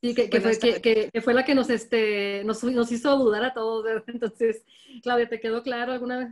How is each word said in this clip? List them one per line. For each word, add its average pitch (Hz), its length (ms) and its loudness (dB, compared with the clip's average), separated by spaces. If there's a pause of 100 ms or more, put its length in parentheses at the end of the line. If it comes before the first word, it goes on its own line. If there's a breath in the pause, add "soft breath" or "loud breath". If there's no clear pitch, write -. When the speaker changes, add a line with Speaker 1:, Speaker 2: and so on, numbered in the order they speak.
Speaker 1:
Sí, 240 120 -2
que, 240 160 2
que 226 80 4
Speaker 2:
Buenas 220 200 2
Speaker 1:
fue, 240 100 2
que, 202 100 2
Speaker 2:
tardes. - 40 -10 (240)
Speaker 1:
que, - 40 -10
que 226 100 -4
fue 240 140 2
la 262 100 4
que 294 120 2
nos, 262 140 2
este, 208 720 0
nos, 220 180 -4
nos 240 300 0
hizo 277 240 2
dudar 220 280 2
a 254 100 -2
todos, 220 280 -4
¿verdad? 220 220 -4
<laughs> - 20 -16
Entonces, 226 580 -4 (380 loud breath)
Claudia, 240 260 0
¿te 226 120 -8
quedó 226 240 -4
claro 247 280 -6
alguna 247 260 -6
vez? 254 140 -6